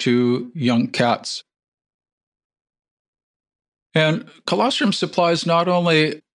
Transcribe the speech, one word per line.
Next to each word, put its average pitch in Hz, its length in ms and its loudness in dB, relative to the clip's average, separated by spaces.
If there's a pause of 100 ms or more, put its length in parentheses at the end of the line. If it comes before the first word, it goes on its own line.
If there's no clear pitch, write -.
to 123 560 0
young 120 320 0
cats. - 560 -2 (2500)
And 156 340 0 (160)
colostrum 214 480 0
supplies 170 540 -2
not 170 220 2
only 170 520 2 (140)